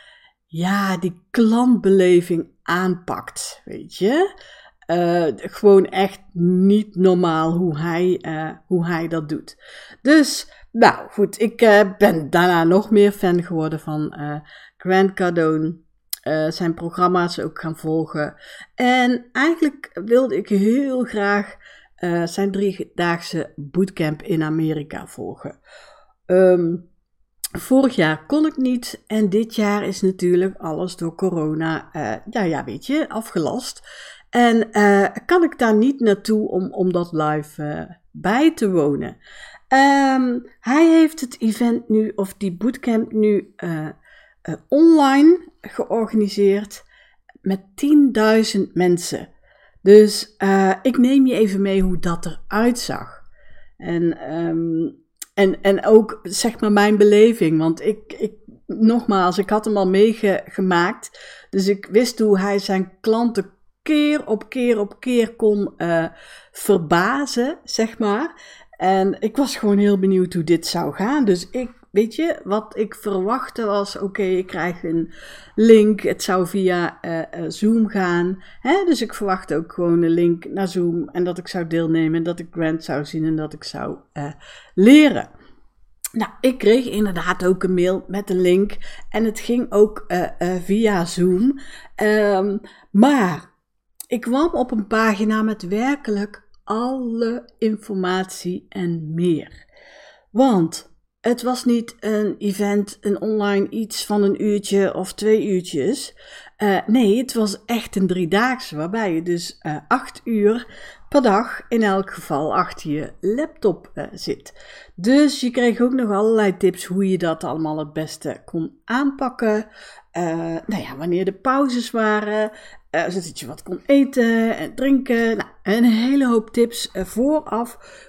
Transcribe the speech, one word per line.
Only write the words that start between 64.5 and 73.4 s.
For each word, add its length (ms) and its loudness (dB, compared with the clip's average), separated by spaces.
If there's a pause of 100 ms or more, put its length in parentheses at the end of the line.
op 200 -8
keer 360 0
kon, 420 0
eh, 280 0 (460)
verbazen, 1120 0
zeg 360 -6
maar. 420 -4 (360)
En 440 0
ik 160 -4
was 180 -2
gewoon 220 0
heel 220 2
benieuwd 340 2
hoe 100 -2
dit 240 0
zou 260 -6
gaan. 320 -2
Dus 240 0
ik, 200 -8 (220)
weet 240 0
je, 280 -2
wat 340 -4
ik 180 -4
verwachtte 680 -4